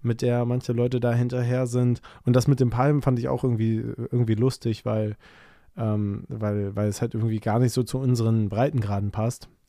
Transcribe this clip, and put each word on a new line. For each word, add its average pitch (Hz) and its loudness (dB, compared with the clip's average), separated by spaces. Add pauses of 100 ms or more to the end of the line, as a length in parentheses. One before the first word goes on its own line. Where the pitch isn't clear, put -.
mit 117 -2
der 120 2
manche 123 -2
Leute 120 0
da 120 2
hinterher 123 0
sind. 123 0 (240)
Und 123 4
das 123 4
mit 139 4
dem 123 4
Palmen 135 2
fand 127 2
ich 127 -4
auch 127 -2
irgendwie, 110 2
irgendwie 117 -2
lustig, 117 0
weil, 107 -2 (640)
ähm, 107 -2
weil, 104 -4
weil 104 0
es 101 -4
halt 117 -4
irgendwie 110 -2
gar 110 0
nicht 123 2
so 127 0
zu 127 -6
unseren 113 2
Breitengraden 104 -2
passt, 113 -4 (220)